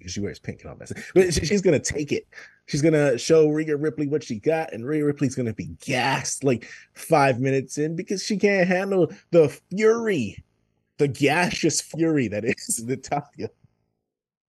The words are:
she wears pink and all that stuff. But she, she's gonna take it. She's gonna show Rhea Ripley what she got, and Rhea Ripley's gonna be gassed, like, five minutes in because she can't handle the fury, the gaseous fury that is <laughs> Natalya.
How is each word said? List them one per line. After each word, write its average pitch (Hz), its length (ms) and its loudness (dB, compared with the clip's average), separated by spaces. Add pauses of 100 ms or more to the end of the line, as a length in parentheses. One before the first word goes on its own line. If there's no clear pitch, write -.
she 90 140 -10
wears 101 180 -8
pink - 260 -14
and - 80 -16
all - 40 -18
that - 140 -18
stuff. - 260 -14
But 180 180 4
she, 170 120 -2
she's 202 160 0
gonna 170 180 4
take - 320 -6
it. - 160 -4 (380)
She's 147 160 -4
gonna 147 360 2
show 160 300 4
Rhea 151 300 -2
Ripley 147 300 -4
what 139 140 -2
she 117 160 -8
got, 156 360 -2
and 113 120 -10
Rhea 151 200 -2
Ripley's 143 300 0
gonna 117 180 -4
be 80 160 -10 (100)
gassed, 131 640 -4
like, 127 240 0 (260)
five 139 460 2
minutes 135 380 -2
in 156 180 -2
because 190 260 -6
she - 140 -4
can't 196 320 2
handle 185 420 2 (220)
the 165 160 8 (240)
fury, 214 720 0 (540)
the 147 100 2
gaseous 143 720 2
fury 156 480 0
that 104 160 -4
is - 400 -6
<laughs> - 20 -10
Natalya. 131 640 -8 (1000)